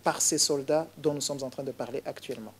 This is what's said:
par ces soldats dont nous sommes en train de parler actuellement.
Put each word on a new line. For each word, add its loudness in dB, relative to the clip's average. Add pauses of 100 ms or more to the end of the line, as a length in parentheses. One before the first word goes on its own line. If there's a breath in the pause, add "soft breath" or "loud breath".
par 2
ces 4
soldats 2 (100)
dont 2
nous -2
sommes -4
en -4
train -8
de -4
parler -6
actuellement. -8